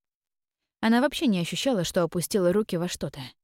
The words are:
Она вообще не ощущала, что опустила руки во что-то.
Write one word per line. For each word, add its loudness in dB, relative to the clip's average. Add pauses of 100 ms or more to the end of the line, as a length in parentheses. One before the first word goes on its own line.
(800)
Она 4
вообще 0
не 4
ощущала, -2
что 0
опустила 2
руки 0
во -2
что-то. -8 (240)